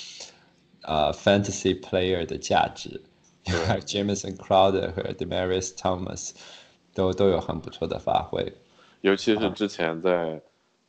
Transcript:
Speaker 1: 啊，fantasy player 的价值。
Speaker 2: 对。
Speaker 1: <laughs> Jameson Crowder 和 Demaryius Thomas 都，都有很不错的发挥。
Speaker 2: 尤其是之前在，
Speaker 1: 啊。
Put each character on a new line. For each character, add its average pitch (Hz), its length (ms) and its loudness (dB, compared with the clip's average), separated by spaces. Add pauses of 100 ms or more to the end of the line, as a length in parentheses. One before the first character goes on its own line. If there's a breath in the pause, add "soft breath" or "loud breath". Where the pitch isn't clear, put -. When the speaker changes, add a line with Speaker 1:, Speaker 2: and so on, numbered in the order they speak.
(800 loud breath)
Speaker 1:
啊， 76 320 0
fantasy 101 640 2
player 92 460 0
的 - 120 -6
价 - 380 2
值。 - 260 -14 (440)
Speaker 2:
对。 85 80 0
Speaker 1:
<laughs> 87 280 0
Jameson 101 540 -2
Crowder 95 580 4
和 - 80 -4 (120)
Demaryius 92 600 -2
Thomas - 560 -4 (640 loud breath)
都， 92 160 2
都 98 180 4
有 85 120 4
很 82 180 -6
不 - 120 -12
错 - 160 -6
的 - 100 -4
发 - 240 0
挥。 - 320 -4 (480 soft breath)
Speaker 2:
尤 98 140 4
其 107 200 2
是 107 140 0
之 98 180 -2
前 82 340 -4
在， 85 340 0
Speaker 1:
啊。 78 40 -10 (500)